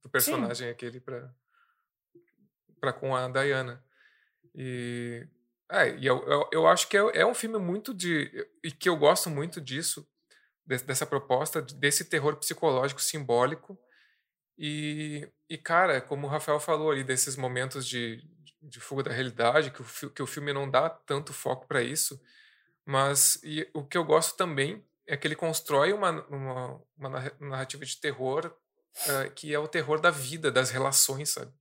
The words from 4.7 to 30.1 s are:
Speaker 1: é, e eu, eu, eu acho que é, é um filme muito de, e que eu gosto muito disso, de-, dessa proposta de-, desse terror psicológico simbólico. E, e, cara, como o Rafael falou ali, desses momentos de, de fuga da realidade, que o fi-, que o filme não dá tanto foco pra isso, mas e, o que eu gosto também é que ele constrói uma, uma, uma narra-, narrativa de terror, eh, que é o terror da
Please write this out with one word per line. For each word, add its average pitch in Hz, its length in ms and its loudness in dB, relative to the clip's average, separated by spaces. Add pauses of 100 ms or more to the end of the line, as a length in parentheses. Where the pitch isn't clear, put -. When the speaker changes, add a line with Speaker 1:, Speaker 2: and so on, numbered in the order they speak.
Speaker 1:
é, 170 240 2
e 135 100 -6
eu, 127 220 2
eu, 147 240 2
eu 160 160 6
acho 175 200 6
que 202 100 2
é, 202 40 6 (200)
é 185 40 8
um 240 80 4
filme 226 240 -4
muito 202 360 -4
de, 175 540 -2 (160)
e 156 80 -6
que - 180 0
eu 165 80 2
gosto 160 320 6
muito 160 320 -6
disso, 139 460 -6 (580)
de-, 127 180 -4
dessa 135 220 -2
proposta 143 560 0
de-, 135 140 -12
desse 143 300 2
terror 151 300 2
psicológico 139 680 0
simbólico. 143 760 0 (760)
E, 151 720 -6 (220)
e, 160 80 -10
cara, 170 440 4
como 143 260 -4
o - 20 -6
Rafael 147 300 0
falou 156 320 0
ali, 135 120 0
desses 131 320 0
momentos 131 520 -4
de, 117 340 -6 (400)
de 151 180 -20
fuga 135 240 -6
da - 80 -4
realidade, 127 600 2
que - 100 -16
o - 40 -14
fi-, - 240 -12
que - 120 -10
o 127 60 -4
filme 143 260 -6
não 139 160 -4
dá 135 200 6
tanto - 440 -6
foco - 340 -4
pra 139 140 0
isso, 135 400 -2 (640)
mas 139 580 4
e, 151 300 -8
o 147 120 -6
que 180 120 -4
eu 170 60 2
gosto 160 320 4
também 165 500 -2 (220)
é 147 100 -2
que 156 100 -4
ele 151 80 0
constrói 156 580 2
uma, 202 180 0 (160)
uma, 135 540 -8 (160)
uma 139 120 -10
narra-, 135 300 -8
narrativa 139 460 -8
de - 140 -8
terror, 143 540 -2 (540)
eh, 139 260 0
que 147 200 -8
é 147 40 0
o 151 100 -2
terror 156 320 0
da 170 120 6